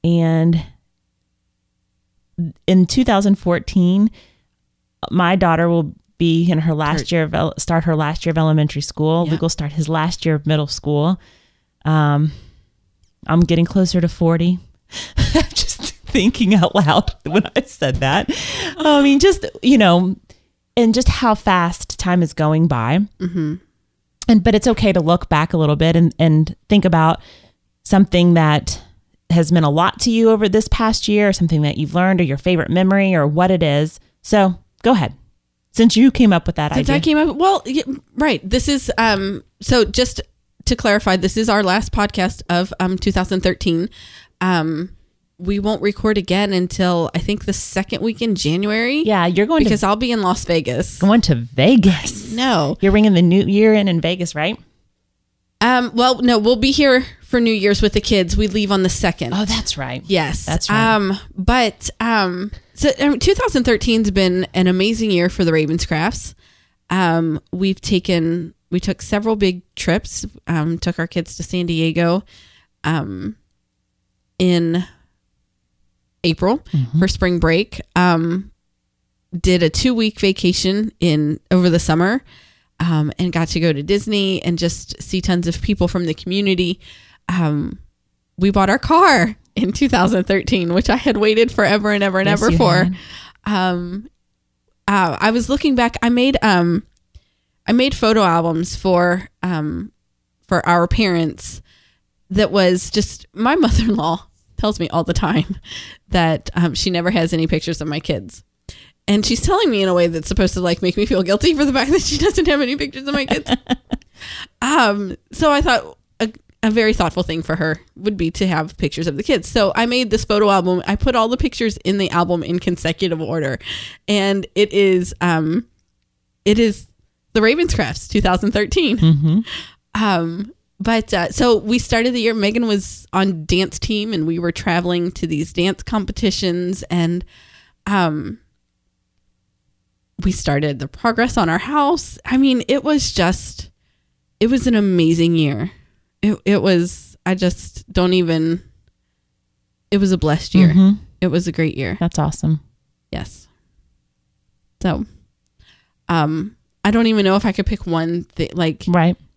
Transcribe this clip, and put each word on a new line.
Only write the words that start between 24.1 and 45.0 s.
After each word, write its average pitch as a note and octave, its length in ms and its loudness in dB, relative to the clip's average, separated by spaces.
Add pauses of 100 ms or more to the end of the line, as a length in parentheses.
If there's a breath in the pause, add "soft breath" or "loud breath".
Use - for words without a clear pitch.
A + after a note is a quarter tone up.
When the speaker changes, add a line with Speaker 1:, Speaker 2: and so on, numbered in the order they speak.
Speaker 1:
And, G#3+ 160 6
but A3+ 100 2
it's G#3+ 140 2
okay G#3 260 2
to F3 80 2
look E3 280 0
back D#3 240 0
a F3 40 0
little D3+ 180 2
bit E3 200 2
and, E3+ 240 4
and D#3 360 2 (140)
think G#3 160 4
about E3 340 4 (640 soft breath)
something F3+ 520 4
that D3+ 440 2 (520)
has E3 200 2
meant E3 140 4
a D3 40 2
lot E3 320 0
to A#3+ 100 0
you A3+ 180 4
over A3 180 2
this G#3+ 200 0
past A3 400 0
year, G#3 220 2
or F#3+ 40 0
something D#3+ 300 0
that C#3+ 160 -2
you've D3+ 160 -4
learned, F#3 260 2
or - 20 2
your C#3 140 -2
favorite F3+ 320 0
memory, F#3+ 460 2
or D3+ 100 2
what E3 240 2
it F3+ 140 2
is. D3+ 360 0 (220)
So F#3+ 380 2 (240)
go A#3 80 4
ahead. F3 240 0 (560)
Since - 260 4
you B3+ 140 8
came - 200 4
up E3+ 140 2
with - 120 -2
that D3 180 -4
Speaker 2:
Since - 160 0
Speaker 1:
idea. C#4 40 2
Speaker 2:
I C#4+ 40 2
came D#4 180 2 (120)
up, - 80 -4
well, F#4+ 280 2
y-, C4+ 160 -2 (340)
right. B3+ 320 -2
This A#3+ 200 0
is, C#4 320 -2
um, G3+ 440 -2 (160)
so A#3+ 240 2
just B3 380 -2 (440)
to B3 100 2
clarify, G#3 400 2
this F#3 220 -2
is A3 120 0
our G3+ 140 2
last F#3+ 280 0
podcast G3+ 580 -2
of, F3 300 -2
um, F#3 200 -2
two G3+ 120 0
thousand F#3 300 -2
thirteen. F3 480 -2 (500 loud breath)
Um, E3+ 520 -2 (480)